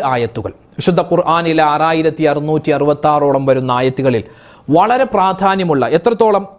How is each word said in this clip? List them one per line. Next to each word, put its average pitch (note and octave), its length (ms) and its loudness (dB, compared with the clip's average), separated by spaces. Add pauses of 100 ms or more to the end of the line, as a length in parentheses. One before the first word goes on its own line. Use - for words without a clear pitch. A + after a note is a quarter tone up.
ആയത്തുകൾ, A#2 440 -4
വിശുദ്ധ - 520 -2
ഖുർആനിലെ E3+ 640 0
ആറായിരത്തി D#3 600 0
അറുന്നൂറ്റി D3+ 480 0
അറുപത്താറോളം C#3+ 720 0
വരുന്ന C3 260 0
ആയത്തുകളിൽ B2+ 520 -2 (460)
വളരെ A3 340 2
പ്രാധാന്യമുള്ള, F#3+ 840 0
എത്രത്തോളം, G3+ 600 0 (120)